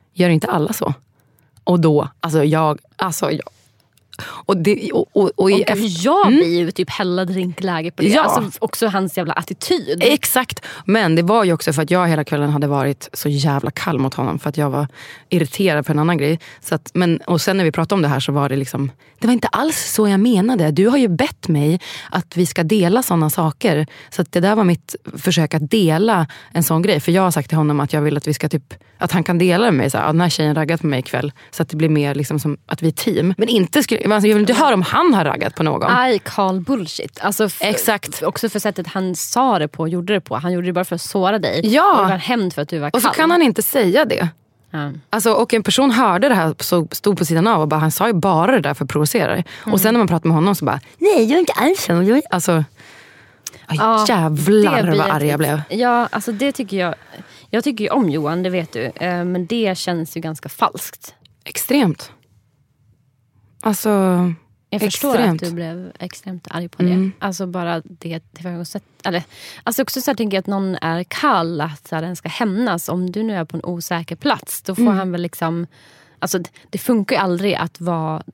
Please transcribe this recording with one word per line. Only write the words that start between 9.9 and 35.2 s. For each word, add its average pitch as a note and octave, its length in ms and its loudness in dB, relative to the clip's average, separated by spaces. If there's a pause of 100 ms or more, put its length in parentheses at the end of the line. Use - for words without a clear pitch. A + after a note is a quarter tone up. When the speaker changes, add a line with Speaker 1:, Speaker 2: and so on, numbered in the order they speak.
Speaker 1:
Exakt. - 640 0 (200)
Men F#3 300 4
det E3+ 80 4
var G#3+ 220 4
ju F3 80 4
också D#3+ 200 0
för D#3 100 0
att D3 80 -4
jag F3+ 180 4
hela D3+ 160 2
kvällen D3 260 0
hade D3 160 0
varit C#3 460 -2
så - 160 -6
jävla C#3+ 420 0
kall D#3 280 -4
mot C3+ 160 -2
honom. C3 240 -2
För D3+ 100 -6
att D3 80 -4
jag D3 140 0
var C#3 180 -2 (400)
irriterad D#3+ 580 0
på D#3 60 -2
en D3 60 0
annan D#3+ 200 2
grej. D3+ 220 0 (200)
Så - 140 -4
att, - 200 -6
men, E3+ 220 2
och F3 240 0
sen G3 160 0
när F#3 80 2
vi D#3 80 2
pratade E3 220 0
om F#3 80 2
det C#3+ 60 2
här C3+ 120 0
så C#3+ 120 -4
var C#3+ 160 0
det C3+ 80 -2
liksom, C#3 340 -4 (280)
"Det A3+ 80 -2
var B3 80 4
inte - 140 0
alls - 440 -4
så G#3+ 160 2
jag G3 120 4
menade. G#3 500 2
Du F3+ 180 2
har C#4 100 4
ju A#3+ 100 4
bett - 400 -2
mig D#3 320 2 (300)
att - 260 -6
vi F3 100 2
ska E3+ 160 -4
dela F#3+ 400 2
såna E3 280 2
saker." D#3 560 0 (240)
Så - 120 -2
att - 100 -6
det F3+ 80 0
där G3 140 4
var G#3+ 100 4
mitt - 300 0 (240)
försök D#3+ 360 0
att D3+ 160 -2
dela F#3 560 2 (260)
en E3+ 120 0
sån D#3+ 180 2
grej. F3+ 180 2
För E3+ 120 0
jag F#3+ 100 4
har F#3 80 2
sagt D3+ 180 -2
till D#3 100 0
honom D3 220 2
att C#3 120 -2
jag D3+ 100 0
vill D3 140 0
att - 100 -6
vi D3+ 80 -2
ska D#3 140 -4
typ, - 260 -6 (240)
att - 140 -2
han F3 120 2
kan F3 140 0
dela F#3 260 4
med G#3 100 4
mig. C3 160 2
Så - 80 -2
här, - 60 0
"Ja, D#3 80 2
den E3 80 2
här F3 80 2
tjejen D3+ 260 0
raggat D#3 260 0
på D#3+ 60 -4
mig C#3 120 -2
ikväll." C3 340 -4 (180)
Så - 120 -6
att - 60 -2
det D#3 80 -8
blir D#3 120 2
mer C#3+ 260 0
liksom D3 240 -4
som D3 180 -4 (100)
att - 160 -6
vi D#3+ 60 2
är D#3+ 40 2
team. F3+ 460 0
Men A3 100 0
inte A3+ 340 2
skulle, - 260 -2
men G#3 80 4
alltså, G#3 120 4
jag G#3+ 60 6
vill G#3 80 4
inte G#3 120 4
höra C#4 200 4
om F#3 80 2
han D4 320 4
har F3+ 100 4